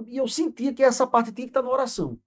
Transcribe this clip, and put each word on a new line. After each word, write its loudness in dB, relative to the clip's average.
e -10
eu 0
sentia -4
que 2
essa 4
parte 2
tinha -10
que -12
tá 2
na -6
oração. -2